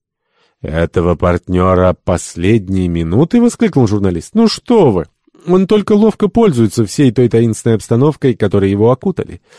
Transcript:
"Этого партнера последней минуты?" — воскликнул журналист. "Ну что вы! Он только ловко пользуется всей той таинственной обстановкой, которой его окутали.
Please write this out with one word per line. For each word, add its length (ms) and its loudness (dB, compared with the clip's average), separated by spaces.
"Этого 540 -2
партнера 880 0
последней 840 -2
минуты?" — 540 0
воскликнул 460 0
журналист. 480 -4
"Ну 120 2
что 440 0
вы! 140 -2
Он 180 2
только 280 0
ловко 340 2
пользуется 580 0
всей 260 0
той 180 0
таинственной 480 0
обстановкой, 580 0
которой 340 0
его 220 2
окутали. 500 -6